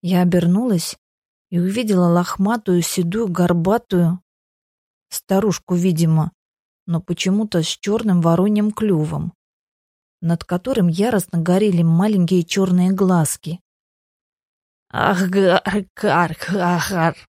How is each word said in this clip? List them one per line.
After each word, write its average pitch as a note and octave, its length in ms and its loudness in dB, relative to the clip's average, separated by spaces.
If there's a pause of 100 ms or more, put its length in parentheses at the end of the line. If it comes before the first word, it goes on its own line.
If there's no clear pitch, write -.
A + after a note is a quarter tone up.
Я F3+ 200 0
обернулась F3+ 760 0 (520)
и F3 100 -2
увидела F#3+ 480 0
лохматую, F3+ 760 0
седую, F#3 460 -4
горбатую F3 920 0 (880)
старушку, F#3+ 680 -2
видимо, E3 560 0 (540)
но E3 160 -4
почему-то F#3 640 -2
с D#3+ 40 -4
чёрным G#3 540 0
вороньим G3+ 500 2
клювом, E3 600 -2 (880)
над E3+ 220 -2
которым F#3 440 -2
яростно F3+ 520 -2
горели F3 440 2
маленькие F3+ 600 2
чёрные F3+ 480 0
глазки. F3+ 680 0 (1300)
Ах, F#3 400 0
гар, F#3+ 320 2 (320)
кар, E3 460 0
ха, F3+ 400 -2
хар! E3 360 -2 (140)